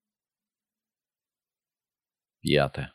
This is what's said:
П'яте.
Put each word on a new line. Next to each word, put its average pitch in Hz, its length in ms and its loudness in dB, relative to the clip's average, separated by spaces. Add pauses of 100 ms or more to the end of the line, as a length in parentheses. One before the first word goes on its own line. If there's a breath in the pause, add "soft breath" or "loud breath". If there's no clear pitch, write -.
(2500)
П'яте. 71 540 -2